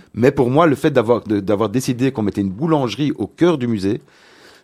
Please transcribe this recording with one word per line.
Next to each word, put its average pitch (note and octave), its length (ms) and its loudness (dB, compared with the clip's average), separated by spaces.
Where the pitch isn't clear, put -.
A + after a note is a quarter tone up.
mais A#2+ 180 4
pour B2 180 0
moi, D3+ 160 4
le D3 80 4
fait D#3 160 0
d'avoir, A#2 320 2
de, G#2 160 0
d'avoir G#2 300 0
décidé B2+ 420 -2
qu'on A2+ 120 -4
mettait G2+ 180 -2
une G2 100 0
boulangerie C#3 640 -2
au G2+ 120 -6
cœur E3 300 0
du B2 100 -4
musée, G#2 320 -2